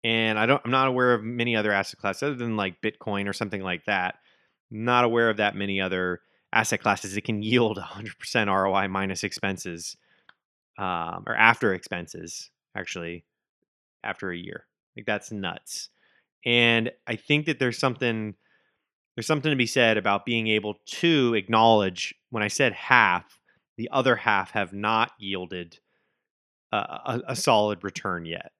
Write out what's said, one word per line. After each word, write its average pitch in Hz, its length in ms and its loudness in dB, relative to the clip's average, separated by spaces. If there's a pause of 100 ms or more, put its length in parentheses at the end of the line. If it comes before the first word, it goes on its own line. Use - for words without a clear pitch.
And 113 340 0
I 107 100 2
don't, 135 180 4
I'm 120 80 -2
not 135 160 4
aware 127 260 4
of 107 80 -2
many 120 320 -2
other 107 160 2
asset 98 300 -2
classes 101 240 -4
other 143 100 -2
than, 120 220 -4
like, 95 260 -4
Bitcoin 101 460 -4
or 98 40 -4
something 98 300 -6
like 90 220 -6
that. 95 320 -2 (560)
Not 123 320 2
aware 117 260 2
of 104 60 -2
that 104 180 0
many 98 260 -2
other 92 400 -2 (320)
asset 110 280 0
classes 98 340 -2
that 104 80 -4
can 107 200 -4
yield 110 360 2
a 95 40 -10
hundred 101 360 -14
percent 107 320 0
R 95 160 4
O 95 80 2
I 98 140 2
minus 95 340 -4
expenses, 92 720 -6 (840)
um, 87 500 -6
or - 80 -2
after 113 380 6
expenses, 87 760 -10 (240)
actually, 87 500 -10 (760)
after - 300 -8
a 87 40 -8
year. 87 300 -14 (300)
Like, 113 100 -12
that's 104 240 -4
nuts. - 600 -10 (540)
And 117 460 4 (160)
I 120 80 -6
think 147 320 0
that 147 140 -4
there's 123 180 0
something, 113 560 -2 (800)
there's 117 140 -8
something 151 220 0
to 143 60 2
be 123 100 2
said 113 300 4
about 101 280 0
being 113 240 -2
able 104 380 0
to 139 480 2
acknowledge, 110 840 4 (140)
when 110 120 -4
I 104 60 0
said 127 240 2
half, 104 680 4 (400)
the 117 120 -6
other 127 260 2
half 98 340 0
have 98 240 -4
not 110 440 0
yielded 92 600 -10 (920)
a, 107 40 -2
a, - 520 -6
a 123 80 -6
solid 104 460 2
return 90 440 -6
yet. - 340 -10